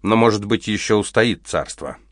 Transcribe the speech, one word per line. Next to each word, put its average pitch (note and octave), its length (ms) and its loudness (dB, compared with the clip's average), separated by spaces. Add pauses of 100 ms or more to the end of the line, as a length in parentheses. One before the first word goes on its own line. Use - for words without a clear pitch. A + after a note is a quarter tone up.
Но, G#2 160 2
может G#2+ 260 4
быть, G#2 240 -2
ещё G#2+ 300 0
устоит A2 500 0
царство. C#2+ 500 -8 (140)